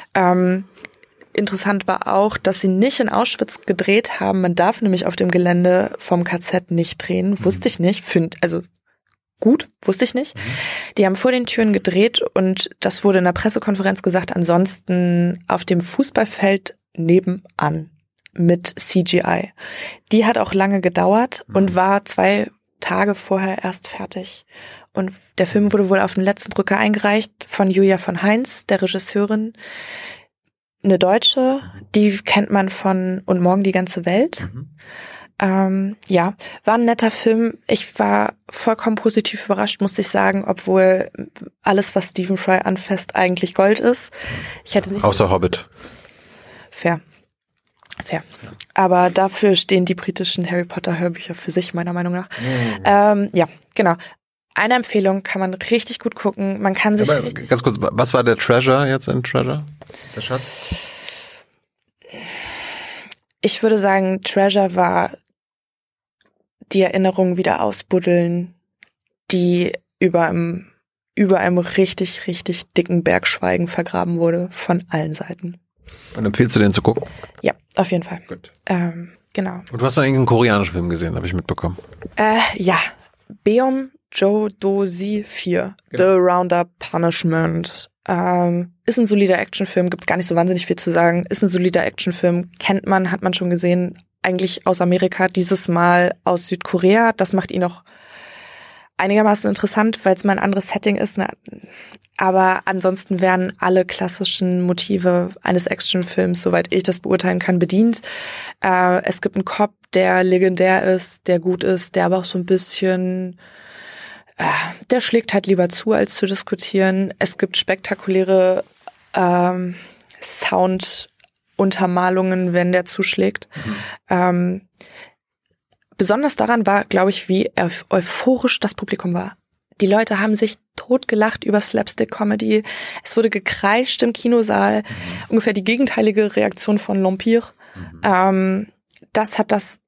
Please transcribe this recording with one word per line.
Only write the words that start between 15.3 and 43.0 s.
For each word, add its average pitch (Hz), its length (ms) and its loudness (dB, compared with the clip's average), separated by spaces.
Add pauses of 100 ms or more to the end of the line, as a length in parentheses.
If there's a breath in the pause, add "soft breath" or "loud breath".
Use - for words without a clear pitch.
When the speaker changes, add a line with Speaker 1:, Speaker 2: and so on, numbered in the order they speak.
Speaker 1:
auf 180 160 -2
dem 175 160 2
Fußballfeld 196 960 0 (180)
nebenan 165 920 0 (460)
mit 175 320 2 (120)
C - 240 0
G 175 180 2
I. - 300 -2 (640 loud breath)
Die 214 140 4
hat 240 100 2
auch - 160 0
lange 190 300 2
gedauert 185 720 0
und 95 160 4
Speaker 2:
Mhm. - 40 -6
Speaker 1:
war 196 300 2
zwei 202 460 0 (300)
Tage 190 360 0
vorher 190 480 -4
erst 180 240 -8
fertig. - 580 -12 (460 loud breath)
Und 190 180 -4 (280)
der 180 100 2
Film 208 240 2
wurde 202 160 2
wohl 190 100 4
auf 190 160 0
den 190 80 0
letzten 202 280 -2
Drücker 196 280 0
eingereicht 214 540 0 (160)
von 196 220 0
Julia 190 280 4
von 180 240 -6
Heinz, 220 440 -2
der 196 140 0
Regisseurin, 208 720 -2 (1300 loud breath)
eine 190 120 4
Deutsche, 247 640 2
Speaker 2:
Mhm. - 260 -18 (100)
Speaker 1:
die 208 220 4
kennt - 340 0
man 196 160 2
von 185 580 -2
Und 185 140 -4
morgen 185 240 2
die 190 80 2
ganze 180 340 -4
Welt. 196 480 -2
Speaker 2:
Mhm. 131 140 -14 (720 loud breath)
Speaker 1:
Ähm, 190 560 0 (100)
ja, 185 280 0 (280 loud breath)
war 214 120 2
ein 240 100 2
netter 233 260 2
Film. 226 560 0
Ich - 320 -4
war 208 360 2 (140)
vollkommen 220 460 -2
positiv 214 520 -2
überrascht, 208 340 -2
muss 196 180 -2
ich 196 80 -2
sagen, 196 380 0
obwohl 185 640 2 (520)
alles, 196 340 0
was 190 140 -2
Stephen 185 260 -4
Fry 185 240 0
anfasst, 190 560 -4